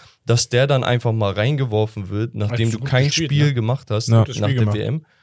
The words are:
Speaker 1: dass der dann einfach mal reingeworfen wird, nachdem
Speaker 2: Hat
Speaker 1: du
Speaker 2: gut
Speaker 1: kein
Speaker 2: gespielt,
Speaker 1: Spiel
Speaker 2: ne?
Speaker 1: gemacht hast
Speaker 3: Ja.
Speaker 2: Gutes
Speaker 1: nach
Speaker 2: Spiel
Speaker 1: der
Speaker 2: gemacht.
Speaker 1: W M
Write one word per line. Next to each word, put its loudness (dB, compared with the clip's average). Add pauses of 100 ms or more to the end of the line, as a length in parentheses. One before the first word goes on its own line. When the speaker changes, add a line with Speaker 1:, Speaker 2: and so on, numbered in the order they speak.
(260)
Speaker 1:
dass 2
der 2
dann 0
einfach 0
mal 0
reingeworfen -2
wird, -6
nachdem -2
Speaker 2:
Hat -2
Speaker 1:
du -6
Speaker 2:
gut -6
Speaker 1:
kein 2
Speaker 2:
gespielt, -2
Speaker 1:
Spiel 2
Speaker 2:
ne? 0
Speaker 1:
gemacht -2
hast -2
Speaker 3:
Ja. 6
Speaker 2:
Gutes 0
Speaker 1:
nach 0
Speaker 2:
Spiel 0
Speaker 1:
der 2
Speaker 2:
gemacht. 0
Speaker 1:
W -4
M -4 (160)